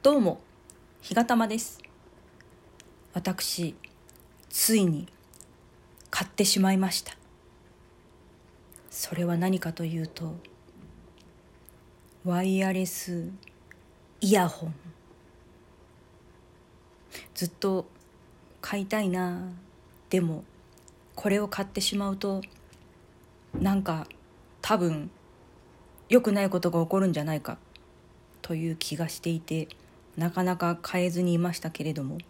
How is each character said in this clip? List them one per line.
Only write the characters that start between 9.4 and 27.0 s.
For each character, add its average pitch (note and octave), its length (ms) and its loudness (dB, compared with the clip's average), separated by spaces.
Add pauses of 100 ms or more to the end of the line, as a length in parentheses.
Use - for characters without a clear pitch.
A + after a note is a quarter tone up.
か E3 140 -4
と E3+ 120 -6
い E3 160 -4
う D#3+ 60 -4
と、 D#3+ 260 -8 (1900)
ワ F3 160 2
イ F#3+ 160 2
ヤ F#3+ 160 2
レ F#3 140 0
ス F3 420 -6 (920)
イ G3 100 4
ヤ F#3+ 160 6
ホ D#3+ 220 -6
ン。 D#3+ 40 -8 (2500)
ず F3+ 100 -4
っ E3+ 140 -6
と F#3+ 260 0 (720)
買 G3+ 220 -6
い F#3+ 60 -4
た G#3+ 140 0
い G3 80 0
な。 F3+ 420 -2 (580)
で F#3 100 4
も、 E3 240 0 (680)
こ - 160 -4
れ G3+ 100 4
を G#3 80 -2
買 G3+ 160 -6
っ G3 40 -4
て G3 120 -6
し G3 160 -2
ま G3+ 140 0
う F#3+ 80 -4
と、 G3 240 -2 (1120)
な F#3+ 220 2
ん G3 80 2
か、 D#3+ 240 -4 (560)
多 A3 160 2
分、 D#3+ 320 -2 (1000)
良 A#3+ 140 8
く A3 80 4
な G3+ 100 4
い G3 80 2
こ F#3+ 100 0
と F3 120 2
が E3+ 100 2
起 E3 80 0
こ F#3+ 120 4